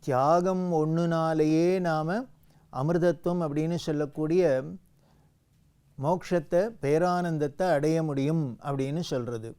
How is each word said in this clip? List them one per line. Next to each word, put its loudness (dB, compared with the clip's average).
தியாகம் 2
ஒண்ணுனாலேயே 2
நாம -2
அமிர்தத்துவம் 0
அப்படின்னு -2
சொல்லக்கூடிய 0
மோட்சத்தை, 0
பேரானந்தத்தை 0
அடைய 2
முடியும் 0
அப்படின்னு -4
சொல்றது. -6